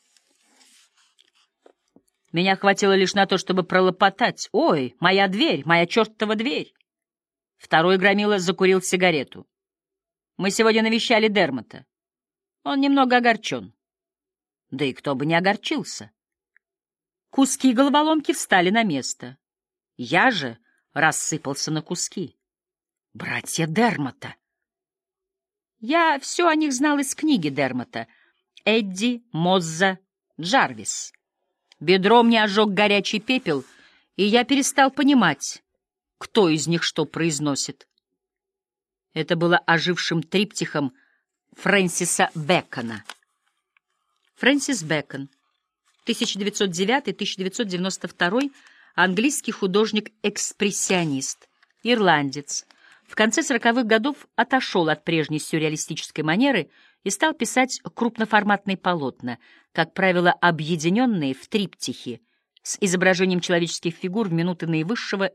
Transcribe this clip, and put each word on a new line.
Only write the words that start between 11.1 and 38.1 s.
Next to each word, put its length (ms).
Дермота. 580
Он 160
немного 380
огорчён». 560
Да 160
и 80
кто 220
бы 100
не 80
огорчился. 800
Куски 420
головоломки 600
встали 360
на 140
место. 540
Я 320
же 300
рассыпался 800
на 100
куски. 560
Братья 520
Дермота. 720
Я 400
всё 280
о 80
них 180
знал 260
из 160
книги 340
Дермота. 580
Эдди, 680
Мозза, 640
Джарвис. 720
Бедро 440
мне 200
ожёг 300
горячий 460
пепел, 440
и 80
я 180
перестал 480
понимать, 720
кто 320
из 180
них 160
что 220
произносит. 800